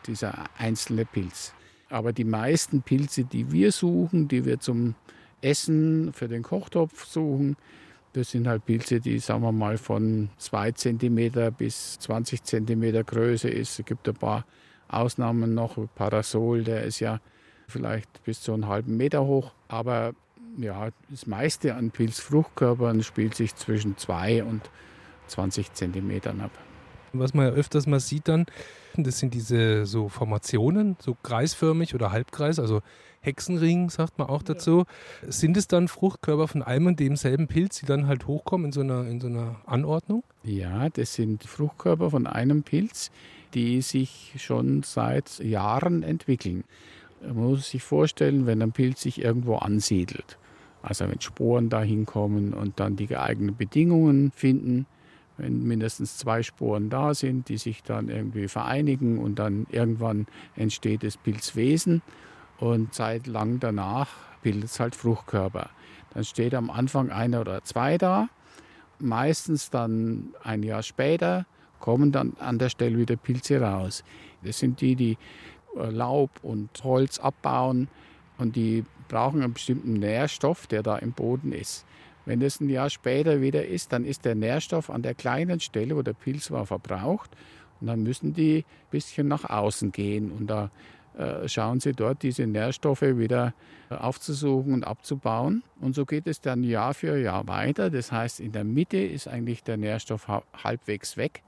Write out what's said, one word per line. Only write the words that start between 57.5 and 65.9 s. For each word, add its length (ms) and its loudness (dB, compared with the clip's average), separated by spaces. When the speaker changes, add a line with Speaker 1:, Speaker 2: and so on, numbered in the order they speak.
Speaker 1:
sich 260 -8
dann 260 -4
irgendwie 380 -4
vereinigen 720 0
und 180 -2
dann 340 -2
irgendwann 540 0
entsteht 480 -2
das 140 -4
Pilzwesen 840 0
und 360 0
zeitlang 640 -2
danach 480 -2
bildet 220 0
es 160 -8
halt 160 -2
Fruchtkörper. 720 -2